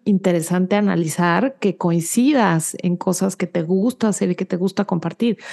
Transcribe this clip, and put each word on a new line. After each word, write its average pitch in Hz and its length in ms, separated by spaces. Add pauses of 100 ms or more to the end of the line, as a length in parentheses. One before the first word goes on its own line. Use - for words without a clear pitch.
interesante 180 680
analizar 175 840
que - 160
coincidas 175 1080
en 175 140
cosas 190 380
que 180 120
te 170 160
gusta 196 460
hacer 196 200
y 175 60
que 185 100
te 185 120
gusta 190 280
compartir. 185 520 (160)